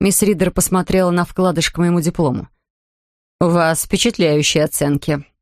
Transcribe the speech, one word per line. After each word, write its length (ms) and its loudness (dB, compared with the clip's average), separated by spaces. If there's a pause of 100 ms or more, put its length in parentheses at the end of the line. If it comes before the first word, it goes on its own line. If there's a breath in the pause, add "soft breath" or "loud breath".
Мисс 220 2
Ридер 280 2
посмотрела 600 0
на 140 0
вкладыш 460 -2
к 80 -12
моему 220 2
диплому. 480 -2 (920)
"У 60 2
вас 380 2
впечатляющие 800 0
оценки, 600 -2 (180)